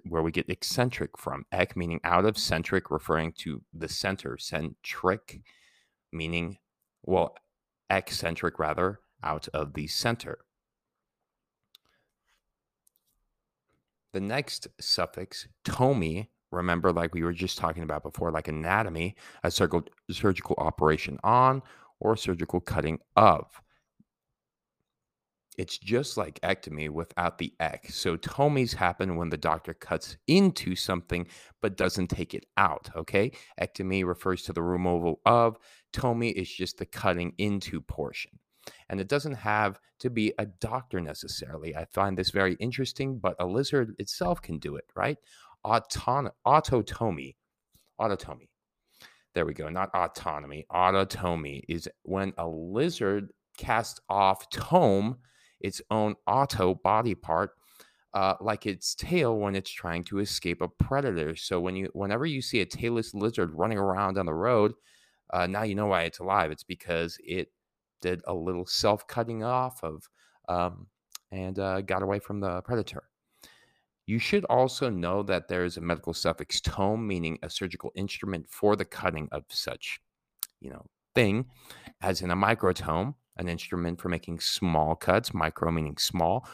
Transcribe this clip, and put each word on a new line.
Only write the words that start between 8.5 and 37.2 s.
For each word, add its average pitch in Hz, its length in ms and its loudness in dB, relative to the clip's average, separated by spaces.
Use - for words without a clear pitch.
rather, 85 400 0
out 76 300 -4
of 76 200 -4
the 73 140 -6
center. - 520 -4
The 98 80 -4
next 113 480 -6
suffix, - 640 -4
tomy, 107 640 2
remember, 87 400 2
like 85 240 0
we 82 80 0
were 85 80 0
just 90 260 -4
talking 82 260 -2
about 76 200 -4
before, 82 280 -4
like 78 180 -2
anatomy, 85 640 0
a 85 60 2
circle, 87 360 2
surgical - 480 0
operation 78 640 2
on 127 400 6
or 110 160 4
surgical 87 420 -2
cutting 78 400 -2
of. - 460 6
It's 87 200 -6
just 117 400 -2
like 80 240 -4
ectomy 76 480 -2
without 82 480 -4
the 82 220 -6
ek. - 300 -4
So 85 280 -2
tomies 135 560 0
happen 90 440 0
when 85 120 -2
the 78 80 -4
doctor 82 360 -2
cuts - 440 -6
into 170 480 4
something 87 520 -2
but 98 160 -2
doesn't 92 300 0
take - 260 -4
it - 120 -8
out, 90 380 4
okay? 101 360 2
Ectomy 95 460 0
refers 90 380 -2
to - 100 -8
the 85 100 -2
removal 87 640 2
of. 117 320 6
Tomy 117 380 0
is 95 180 -4
just - 280 -8
the 95 80 -6
cutting 87 520 -2